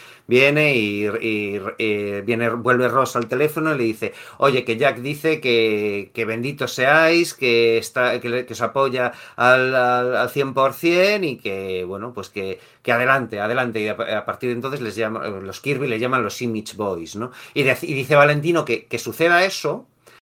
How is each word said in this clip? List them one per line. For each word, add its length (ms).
viene 480
y, 300
y, 560
eh, 480
viene, 240
vuelve 380
Ross 280
al 120
teléfono 480
y 20
le 60
dice, 300
"Oye, 260
que 140
Jack 220
dice 420
que, 720
que 120
benditos 480
seáis, 600
que 440
está, 420
que 100
le, 160
que 80
os 80
apoya 520
al, 400
al, 400
al 140
cien 240
por 200
cien 500
y 140
que, 460
bueno, 300
pues 160
que, 300
que 100
adelante, 480
adelante". 420
Y 60
a, 60
a 320
partir 240
de 60
entonces 260
les 140
llama, 320
los 320
Kirby 280
le 120
llaman 240
los 180
Image 340
Boys, 400
¿no? 160
Y 100
dec-, 200
y 100
dice 220
Valentino 500
que, 200
que 140
suceda 440
eso, 440